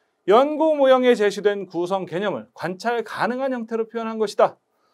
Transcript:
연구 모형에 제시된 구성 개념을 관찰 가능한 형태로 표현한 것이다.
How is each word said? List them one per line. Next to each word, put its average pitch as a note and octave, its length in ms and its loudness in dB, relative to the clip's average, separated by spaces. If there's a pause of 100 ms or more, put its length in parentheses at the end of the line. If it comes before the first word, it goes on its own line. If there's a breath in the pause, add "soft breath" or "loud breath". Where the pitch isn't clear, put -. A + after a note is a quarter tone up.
(280)
연구 D4 480 4
모형에 B3+ 380 4
제시된 G3+ 520 -2
구성 F3+ 380 -4
개념을 D#3+ 480 -6
관찰 F#3+ 500 -6
가능한 B3+ 500 -4
형태로 A3+ 360 -6
표현한 A3+ 300 -8
것이다. G#3+ 380 0 (380)